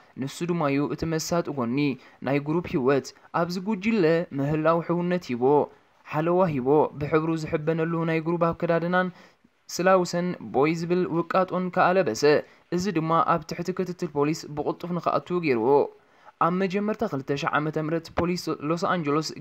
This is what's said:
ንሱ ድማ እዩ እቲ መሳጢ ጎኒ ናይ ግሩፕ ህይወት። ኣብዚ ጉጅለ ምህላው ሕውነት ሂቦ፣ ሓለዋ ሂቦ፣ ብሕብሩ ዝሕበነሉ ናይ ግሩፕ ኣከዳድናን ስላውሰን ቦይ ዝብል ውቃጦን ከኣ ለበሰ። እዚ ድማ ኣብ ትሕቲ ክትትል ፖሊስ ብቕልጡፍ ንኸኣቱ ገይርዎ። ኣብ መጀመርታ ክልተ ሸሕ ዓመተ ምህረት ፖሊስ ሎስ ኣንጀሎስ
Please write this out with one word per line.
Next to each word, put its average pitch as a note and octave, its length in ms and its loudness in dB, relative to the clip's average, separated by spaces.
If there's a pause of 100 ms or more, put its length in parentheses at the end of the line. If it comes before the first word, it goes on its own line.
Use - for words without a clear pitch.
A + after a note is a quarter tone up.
(160)
ንሱ C3 200 -8 (100)
ድማ E3+ 200 -2
እዩ C#3 200 2
እቲ D3+ 200 -6
መሳጢ E3 440 -2
ጎኒ C3 280 -2 (440)
ናይ C#3 180 0
ግሩፕ D#3 280 -2
ህይወት። C3+ 380 2 (260)
ኣብዚ F3 280 -2
ጉጅለ G3+ 440 0 (260)
ምህላው D#3 500 0
ሕውነት F3 460 -2
ሂቦ፣ A#2+ 180 -2 (640)
ሓለዋ E3 400 0
ሂቦ፣ C3+ 220 -2 (260)
ብሕብሩ D#3 420 0
ዝሕበነሉ D#3+ 560 -2 (120)
ናይ E3 160 0
ግሩፕ E3+ 240 -2
ኣከዳድናን E3+ 640 0 (640)
ስላውሰን F3+ 560 2 (200)
ቦይ C3 280 2
ዝብል F3 320 0
ውቃጦን F3+ 640 0
ከኣ E3 220 4
ለበሰ። D#3 300 2 (500)
እዚ F3+ 200 -2
ድማ D#3+ 180 -2 (160)
ኣብ E3 200 2
ትሕቲ E3+ 260 -6
ክትትል F3 400 -6
ፖሊስ D3 340 0
ብቕልጡፍ D3 460 -6
ንኸኣቱ - 360 0 (120)
ገይርዎ። B2+ 300 2 (720)
ኣብ E3+ 120 2
መጀመርታ G3+ 560 -2
ክልተ C3+ 260 -6
ሸሕ C#3+ 180 -4
ዓመተ D3+ 260 -2
ምህረት D#3 360 -4
ፖሊስ F3 300 -2 (160)
ሎስ E3 240 -2
ኣንጀሎስ D#3 440 0 (120)